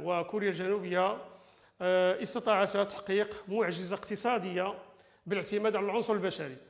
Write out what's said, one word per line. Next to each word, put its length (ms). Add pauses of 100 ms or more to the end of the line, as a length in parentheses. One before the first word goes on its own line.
وكوريا 460
الجنوبية، 680 (640)
آه، 420
استطاعتا 640
تحقيق 640
معجزة 480
اقتصادية 760 (520)
بالاعتماد 500
على 100
العنصر 260
البشري 440 (140)